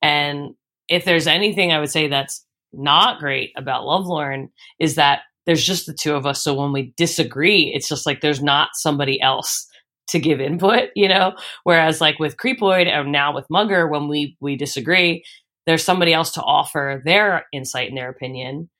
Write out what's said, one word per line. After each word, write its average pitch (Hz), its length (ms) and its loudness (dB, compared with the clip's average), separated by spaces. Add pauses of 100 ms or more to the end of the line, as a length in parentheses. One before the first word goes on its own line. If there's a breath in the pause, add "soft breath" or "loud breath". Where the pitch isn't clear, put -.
And 147 520 0 (340)
if 170 160 0
there's 165 220 2
anything 180 460 2
I 156 80 2
would 147 100 -4
say 156 180 0
that's 139 360 -4 (280)
not 156 460 2
great 135 380 -4
about 131 280 -6
Lovelorn 147 640 -4 (280 loud breath)
is 156 180 0
that 143 240 4 (260)
there's 160 180 2
just 180 220 -2
the 156 80 -10
two 147 200 -2
of 139 120 -2
us. 139 160 -4
So 143 120 -2
when 143 180 -2
we 135 240 -4
disagree, 165 800 0
it's - 140 -6
just, 143 160 -6
like, 143 160 -2
there's 147 220 0
not 143 320 2
somebody 143 460 -2
else - 460 -2 (420 soft breath)
to - 100 0
give 143 220 0
input, 175 540 2
you 202 140 2
know? 185 260 4 (300 loud breath)
Whereas, 160 360 4
like, 156 180 2
with 156 180 -2
Creepoid 190 500 2
and 143 260 0
now 143 220 2
with 135 140 -8
Mugger, 185 400 2
when 147 200 -2
we, 147 320 -4
we 143 160 -4
disagree, 165 680 0 (420 loud breath)
there's 165 180 2
somebody 180 280 2
else 160 200 2
to - 100 -8
offer 139 640 -2
their 185 480 2
insight 131 360 -6
and 131 80 -10
their 127 140 -8
opinion. 131 580 -10 (120)